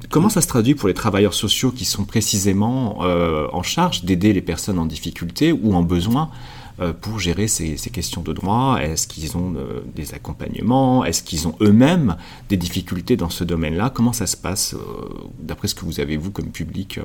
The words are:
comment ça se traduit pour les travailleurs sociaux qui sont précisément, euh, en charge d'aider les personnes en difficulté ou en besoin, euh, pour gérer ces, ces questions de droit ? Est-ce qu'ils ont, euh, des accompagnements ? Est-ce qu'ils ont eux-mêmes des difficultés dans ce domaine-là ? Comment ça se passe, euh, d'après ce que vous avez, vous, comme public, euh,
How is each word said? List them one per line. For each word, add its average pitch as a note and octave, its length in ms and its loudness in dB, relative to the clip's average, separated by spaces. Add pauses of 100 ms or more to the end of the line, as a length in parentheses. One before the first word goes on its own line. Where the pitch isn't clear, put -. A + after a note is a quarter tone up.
comment D#3+ 180 4
ça F3+ 140 4
se - 60 2
traduit B2+ 280 4
pour G#2+ 140 2
les F2+ 40 4
travailleurs G2 420 4
sociaux A#2+ 360 0
qui - 140 -6
sont - 180 0
précisément, G#2 1000 2
euh, E2+ 500 2
en F2+ 100 -2
charge - 400 0
d'aider F#2+ 300 4
les F2+ 80 2
personnes F2+ 380 -2
en E2 80 0
difficulté F2 640 -2
ou G#2+ 200 2
en F2 100 4
besoin, G2+ 480 2 (480)
euh, E2+ 140 -2
pour G#2+ 260 -8
gérer F2 280 0
ces, D#2+ 300 -2
ces - 140 -8
questions E2+ 300 -6
de D#2+ 120 -4
droit ? A2+ 480 2
Est-ce D#2 260 -2
qu'ils D#2 300 -6
ont, F2+ 180 -2
euh, B1 260 -8 (140)
des D2 200 -10
accompagnements ? B2+ 880 0
Est-ce E2+ 160 0
qu'ils E2 260 -4
ont D#2+ 140 -4
eux-mêmes A#2+ 560 6 (320)
des G2+ 80 2
difficultés F2 600 -2
dans E2+ 120 0
ce - 140 -4
domaine-là ? E2+ 480 0
Comment A#2 220 2
ça G2+ 120 -4
se - 120 -4
passe, - 380 -4
euh, - 20 -8 (640)
d'après D#2 260 -6
ce - 80 -2
que F#2 100 -10
vous D#2 140 -4
avez, D2 180 -2
vous, E2+ 140 -4
comme - 180 -6
public, D#2+ 480 -8
euh, - 80 -8